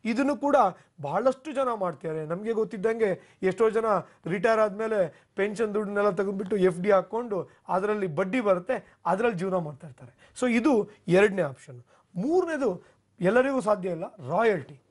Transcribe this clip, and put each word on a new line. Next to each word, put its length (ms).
ಇದನ್ನು 320
ಕೂಡ 200
ಬಹಳಷ್ಟು 520
ಜನ 220
ಮಾಡ್ತಾರೆ. 520
ನಮ್ಗೆ 260
ಗೊತ್ತಿದ್ದಂಗೆ 920
ಎಷ್ಟೋ 280
ಜನ 140
ರಿಟೈರ್ 340
ಆದ್ಮೇಲೆ 640
ಪೆನ್ಷನ್ 380
ದುಡ್ಡನ್ನೆಲ್ಲ 360
ತೆಗೆದ್ಬಿಟ್ಟು 460
ಎಫ್ 240
ಡಿ 100
ಹಾಕೊಂಡು 600
ಅದರಲ್ಲಿ 380
ಬಡ್ಡಿ 340
ಬರುತ್ತೆ, 560
ಅದರಲ್ಲಿ 320
ಜೀವನ 160
ಮಾಡ್ತಾ 320
ಇರ್ತಾರೆ. 540
So 120
ಇದು 380
ಎರಡನೇ 340
ಆಪ್ಷನ್. 400
ಮೂರನೇದು 640
ಎಲ್ಲರಿಗೂ 400
ಸಾಧ್ಯ 280
ಇಲ್ಲ, 180
ರಾಯಲ್ಟಿ. 840